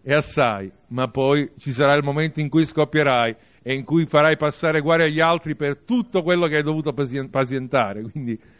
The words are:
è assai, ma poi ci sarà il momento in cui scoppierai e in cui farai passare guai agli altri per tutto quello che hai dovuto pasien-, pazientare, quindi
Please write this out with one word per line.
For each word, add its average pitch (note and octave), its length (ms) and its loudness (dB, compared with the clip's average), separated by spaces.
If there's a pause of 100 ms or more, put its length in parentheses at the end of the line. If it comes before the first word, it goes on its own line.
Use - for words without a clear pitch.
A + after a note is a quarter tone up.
è C3+ 100 -4
assai, A#2 600 0 (160)
ma B2+ 200 -4
poi C3+ 500 0
ci C#3 140 -8
sarà C#3 220 4
il D3 100 0
momento D3+ 360 -4
in D3 80 -2
cui D#3+ 160 2
scoppierai C#3+ 720 0 (260)
e B2+ 120 -4
in C3+ 100 -6
cui D#3+ 220 0
farai D#3 300 4
passare D#3 440 -2
guai E3 220 2
agli D#3 180 0
altri D#3+ 360 0
per C#3+ 280 -6
tutto A3+ 380 -2
quello F3 240 2
che D3+ 100 0
hai D3+ 60 2
dovuto D#3 300 -2
pasien-, C3+ 360 -4
pazientare, B2+ 720 -2
quindi A#2 380 -8 (200)